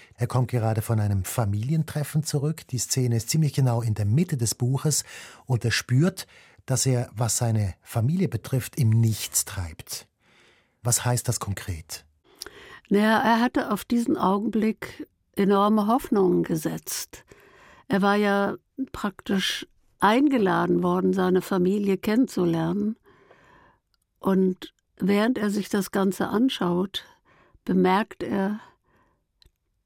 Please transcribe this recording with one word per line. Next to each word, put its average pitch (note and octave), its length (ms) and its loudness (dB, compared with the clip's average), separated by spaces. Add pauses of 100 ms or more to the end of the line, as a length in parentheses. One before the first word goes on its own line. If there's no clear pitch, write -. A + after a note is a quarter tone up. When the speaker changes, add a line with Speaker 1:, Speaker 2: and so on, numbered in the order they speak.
(180)
Speaker 1:
Er B2 100 -2
kommt B2+ 220 0
gerade A2 320 0
von A2 180 0
einem G2+ 240 0
Familientreffen C#3 1000 -2
zurück. D3+ 440 -4
Die B2 120 -4
Szene B2 360 0
ist A2 140 -2
ziemlich D#3 240 2
genau A#2+ 280 2
in A2+ 120 0
der G#2 120 -2
Mitte D3 300 2
des A#2 180 -2
Buches C3+ 520 -2 (400)
und A#2+ 180 0
er A2+ 80 2
spürt, D#3+ 560 0 (380)
dass B2+ 200 0
er, B2 300 0
was A2 220 0
seine A2 460 0
Familie D#3 440 0
betrifft, - 500 -4
im A#2 120 4
Nichts A2+ 560 2
treibt. - 640 -12 (720)
Was A#2+ 220 0
heißt B2 240 0
das A#2 120 -2
konkret? - 680 -8 (840)
Speaker 2:
Naja, G#3+ 300 4
er A3+ 220 2
hatte B3+ 300 -2
auf G3+ 140 -6
diesen A#3+ 320 0
Augenblick G#3 880 -2 (280)
enorme G3+ 520 4
Hoffnungen F#3+ 560 2
gesetzt. - 840 -6 (600)
Er G3 160 2
war G3+ 120 4
ja G3+ 400 2 (360)
praktisch - 760 -4 (320)
eingeladen F#3+ 840 2
worden, F#3 300 2
seine F#3 280 2
Familie G3 560 0
kennenzulernen. G3+ 1000 0 (1200)
Und F#3+ 560 0 (240)
während G#3 400 2
er G#3 100 0
sich G3+ 200 -4
das G3+ 200 -2
Ganze F#3+ 380 0
anschaut, G3 800 -2 (580)
bemerkt F#3 580 0
er, G3+ 380 -2 (1300)